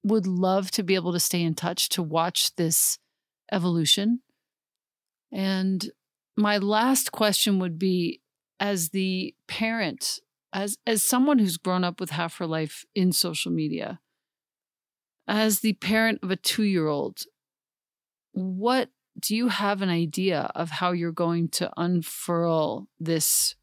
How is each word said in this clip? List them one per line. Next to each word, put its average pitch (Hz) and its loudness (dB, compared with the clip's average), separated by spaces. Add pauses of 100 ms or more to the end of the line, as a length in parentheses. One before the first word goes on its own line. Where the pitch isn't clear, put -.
would 208 2
love 185 2
to 220 -2
be 185 2
able 175 0
to 170 0
stay 175 0
in 165 0
touch - -2
to 185 -2
watch 165 0
this - 0 (540)
evolution. 185 2 (1080)
And 190 -2 (460)
my 208 4
last 214 2
question 208 2
would 180 -2
be, 180 0 (380)
as 196 -2
the 190 -2 (140)
parent, 220 -4 (320)
as, 202 -6
as 220 2
someone 262 4
who's 185 2
grown 180 0
up 175 -4
with 180 -6
half 165 -4
her 175 -4
life 160 -4 (100)
in 180 4
social 170 -2
media, 160 -4 (1300)
as 214 2
the 220 2
parent 220 2
of 185 -4
a 185 0
two-year-old, 165 0 (1080)
what 196 0 (280)
do - -2
you 240 0
have 202 0
an 190 0
idea 170 0
of 170 -4
how 180 0
you're 170 -2
going 170 0
to - -4
unfurl 170 -2 (100)
this - 0